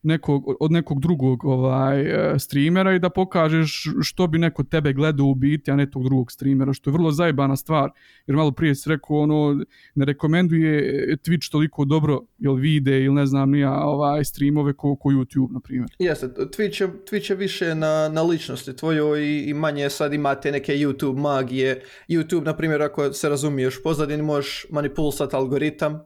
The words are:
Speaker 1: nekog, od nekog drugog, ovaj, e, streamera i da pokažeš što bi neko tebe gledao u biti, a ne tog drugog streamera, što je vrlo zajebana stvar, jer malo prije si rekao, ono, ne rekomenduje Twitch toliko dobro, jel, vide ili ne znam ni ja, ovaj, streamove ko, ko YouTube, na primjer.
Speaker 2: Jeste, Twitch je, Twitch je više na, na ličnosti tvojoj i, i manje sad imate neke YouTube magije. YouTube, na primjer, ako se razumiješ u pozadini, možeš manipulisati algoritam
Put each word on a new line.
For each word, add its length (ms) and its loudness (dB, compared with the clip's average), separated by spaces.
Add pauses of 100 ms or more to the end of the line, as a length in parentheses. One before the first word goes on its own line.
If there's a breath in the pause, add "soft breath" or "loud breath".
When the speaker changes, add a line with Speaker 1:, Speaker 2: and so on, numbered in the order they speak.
Speaker 1:
nekog, 400 0 (160)
od 120 2
nekog 280 0
drugog, 460 0
ovaj, 560 2
e, 380 0
streamera 540 2
i 60 2
da 100 0
pokažeš 720 0 (180)
što 260 0
bi 100 0
neko 260 0
tebe 300 0
gledao 320 2
u 100 4
biti, 360 0
a 40 2
ne 160 2
tog 120 -4
drugog 280 2
streamera, 420 0
što 160 -4
je 20 0
vrlo 200 2
zajebana 440 2
stvar, 340 -2 (380 soft breath)
jer 100 2
malo 140 4
prije 240 2
si 140 -8
rekao, 280 0
ono, 460 2 (300 soft breath)
ne 120 2
rekomenduje 760 2 (360)
Twitch 340 -2
toliko 340 0
dobro, 360 2 (160)
jel, 160 0
vide 500 2
ili 120 4
ne 100 4
znam 260 2
ni 80 4
ja, 160 2
ovaj, 480 0
streamove 500 0
ko, 220 -2
ko 140 -2
YouTube, 420 0
na 80 -8
primjer. 300 -6 (100)
Speaker 2:
Jeste, 280 -2
Twitch 540 -4
je, 60 0 (160)
Twitch 260 -6
je 60 0
više 400 -4
na, 340 0
na 140 -2
ličnosti 520 -4
tvojoj 480 0
i, 160 -2
i 140 -6
manje 360 -2
sad 240 -4
imate 380 -2
neke 220 -4
YouTube 440 -2
magije. 640 -2 (280 loud breath)
YouTube, 340 0
na 120 -2
primjer, 260 0
ako 320 -2
se 160 -2
razumiješ 480 -2
u 60 -18
pozadini, 400 -2
možeš 480 -4
manipulisati 640 -2
algoritam 580 -2 (120)